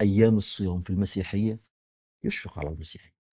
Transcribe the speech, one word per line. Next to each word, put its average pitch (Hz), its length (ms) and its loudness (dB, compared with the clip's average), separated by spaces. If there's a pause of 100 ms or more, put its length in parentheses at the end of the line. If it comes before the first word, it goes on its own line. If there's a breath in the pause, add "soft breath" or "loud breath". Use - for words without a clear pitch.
أيام 107 360 6
الصيام 92 440 -2
في - 80 -8
المسيحية 101 680 -2 (640)
يشفق - 360 -8
على 73 100 -6
المسيحي. 78 400 -14 (280)